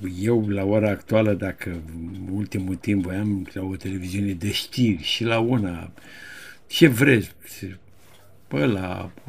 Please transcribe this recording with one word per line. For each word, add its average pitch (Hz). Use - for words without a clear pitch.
eu, 110
la 98
ora 107
actuală, 107
dacă 92
în 85
ultimul 98
timp 98
voiam 95
la 95
o 95
televiziune 95
de 98
știri 107
și -
la 113
una, 98
ce -
vreți, 120
pe 143
la 92